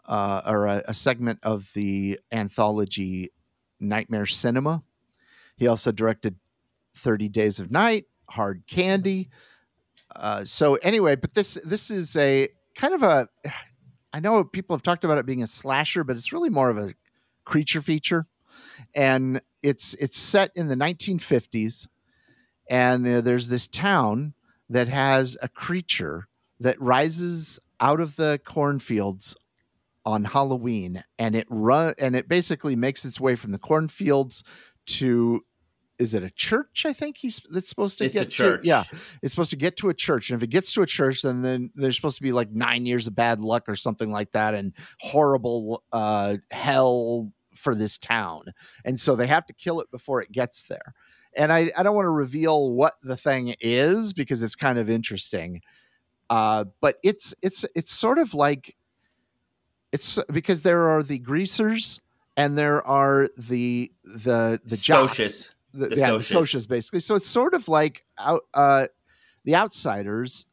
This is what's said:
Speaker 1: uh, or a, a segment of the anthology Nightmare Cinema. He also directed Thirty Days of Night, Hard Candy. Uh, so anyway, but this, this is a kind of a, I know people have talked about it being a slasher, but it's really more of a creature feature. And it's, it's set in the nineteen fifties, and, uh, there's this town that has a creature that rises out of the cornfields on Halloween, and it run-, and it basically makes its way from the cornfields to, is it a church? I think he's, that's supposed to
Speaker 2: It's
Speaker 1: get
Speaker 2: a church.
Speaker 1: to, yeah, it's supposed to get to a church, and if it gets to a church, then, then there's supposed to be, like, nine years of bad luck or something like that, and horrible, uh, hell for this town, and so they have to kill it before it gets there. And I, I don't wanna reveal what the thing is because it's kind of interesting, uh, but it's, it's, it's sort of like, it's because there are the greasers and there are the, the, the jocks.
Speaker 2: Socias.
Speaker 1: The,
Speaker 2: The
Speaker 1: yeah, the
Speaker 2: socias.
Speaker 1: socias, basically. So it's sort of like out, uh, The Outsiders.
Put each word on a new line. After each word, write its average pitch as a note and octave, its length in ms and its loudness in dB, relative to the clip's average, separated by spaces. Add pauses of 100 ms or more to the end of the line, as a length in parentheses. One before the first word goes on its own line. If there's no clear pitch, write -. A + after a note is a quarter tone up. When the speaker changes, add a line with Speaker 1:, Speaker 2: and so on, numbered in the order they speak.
Speaker 1:
uh, G2+ 400 -2
or G#2 180 0
a, G2+ 220 -2
a A2+ 80 -8
segment A#2+ 480 -2
of G#2+ 320 -4
the G2 440 -4 (120)
anthology G2+ 1000 -4 (480)
Nightmare G#2 460 -4
Cinema. C3+ 580 -2 (720)
He A#2+ 120 0
also A#2+ 240 2
directed A2 440 -2 (600)
Thirty G#2+ 340 -2
Days G#2+ 300 0
of F#2 100 -10
Night, G3+ 360 0 (220)
Hard G2+ 380 -6
Candy. F#3+ 640 -2 (880)
Uh, G#2 300 -6
so D3 300 4
anyway, F#3 400 2
but - 180 -8
this, - 220 0 (100)
this G3+ 260 -6
is F#3 240 -6
a C#3 320 4 (280)
kind D4+ 180 0
of D#4 100 2
a, D3+ 240 4 (880)
I D3+ 80 -8
know G#3 240 2
people - 280 -6
have C#3+ 100 -4
talked F3 200 0
about D#3 140 2
it B2 80 0
being B2+ 180 -4
a A2 40 -4
slasher, D3 580 -2
but B2+ 100 -2
it's A#2 160 -10
really E4+ 180 -2
more C3+ 200 4
of A2 80 0
a G2+ 160 -6 (500)
creature D#3 380 -2
feature. D#3+ 440 -2 (680)
And C3 480 2 (200)
it's, - 340 -2
it's - 220 -6
set - 380 2
in E3+ 120 -2
the C3+ 80 0
nineteen E3 440 -2
fifties, A2+ 680 -2 (800)
and, B2+ 360 4
uh, B2 160 2
there's B2 280 0
this B2 180 -2
town D3 680 0 (340)
that A#2+ 180 0
has C3+ 540 2
a B2+ 80 -8
creature F#2+ 800 -6 (320)
that B2+ 180 0
rises D#3+ 800 0 (220)
out C#3+ 180 4
of D#3+ 160 -4
the D3+ 300 0
cornfields A#2 920 -2 (680)
on A2 180 -2
Halloween, A#2 800 -2 (160)
and A2 160 0
it A2+ 140 -2
run-, B2+ 480 2
and C3 180 0
it B2+ 140 -4
basically E3+ 480 -2
makes B2+ 260 -2
its B2+ 160 -12
way C3 160 2
from A2 160 -10
the G2 80 -6
cornfields D3 840 0 (420)
to, A#2 580 0 (540)
is A2+ 160 0
it G2 100 -2
a F#2 60 -10
church? - 560 -2
I D4+ 80 0
think D4 240 -8
he's, - 320 -8
that's F#3 200 -6
supposed G3+ 300 -4
to - 60 0
Speaker 2:
It's - 80 -2
Speaker 1:
get G3+ 140 0
Speaker 2:
a - 20 -18
church. - 320 2
Speaker 1:
to, E3 60 -2
yeah, C3+ 160 4 (380)
it's - 120 -6
supposed E3 180 0
to - 40 -6
get D3+ 220 -2
to G3+ 120 -2
a E3+ 40 -2
church, - 360 -2
and B2 80 -4
if A2+ 60 -2
it A2+ 80 -4
gets F#3 220 0
to - 100 2
a - 20 4
church, C3+ 380 0
then, B2+ 180 -2
then B2+ 320 -4
there's C3+ 220 0
supposed C#3+ 220 -4
to - 60 -10
be, C3+ 100 0
like, A#2 180 0
nine A#2+ 340 0
years A#2+ 220 0
of G#2 80 -8
bad A#2 260 2
luck A2 260 0
or G#2 80 -4
something A2 360 -4
like G#2 220 -4
that, G#2+ 200 2
and G2 200 -6 (260)
horrible, A#2+ 920 2
uh, G#2+ 460 0 (140)
hell B2 800 2 (240)
for - 180 -2
this G#2+ 240 -2
town, G2 460 -4 (400)
and B2+ 160 -4
so - 160 2
they A#2+ 120 0
have D3+ 200 4
to - 60 -20
kill E3 260 -4
it - 100 -10
before B2+ 320 -4
it F#2+ 100 -14
gets B2 320 -4
there. - 300 -14 (440)
And D3+ 140 4
I, E3 240 4
I F3+ 80 2
don't G#3 120 4
wanna F#3+ 160 2
reveal D3 600 2
what C#3 300 4
the C3 160 -6
thing B2+ 420 -2
is D#3+ 540 2
because C3 300 -4
it's A2 120 -4
kind C3 220 0
of A2 120 0
interesting, F#2 720 -4 (680)
uh, A2 360 2 (160)
but D3 220 2
it's, G3+ 380 0
it's, - 320 -4
it's E3 180 -6
sort B3 280 2
of C#4+ 140 0
like, C#3+ 420 0 (1160)
it's - 280 -2 (120)
because E3 320 0
there E3+ 260 4
are D#3 140 4
the C#3 160 -4
greasers G3 840 -2 (340)
and C#3+ 220 2
there D3 280 2
are C#3 520 4
the, A#2+ 560 -4 (100)
the, A2+ 640 0
the A2+ 100 -4
jocks. C3 420 6
Speaker 2:
Socias. - 320 -4 (240)
Speaker 1:
The, C3+ 160 -4
Speaker 2:
The - 60 -2
Speaker 1:
yeah, C3 160 4
the A2 60 2
Speaker 2:
socias. C#3 480 0
Speaker 1:
socias, - 20 -20
basically. B2 320 -2
So G#3 160 0
it's G3 120 0
sort C4+ 260 2
of C4 160 -4
like D#3 360 2 (120)
out, D3 240 0 (120)
uh, C#3 340 6 (580)
The D3 100 4
Outsiders. A#2+ 960 -2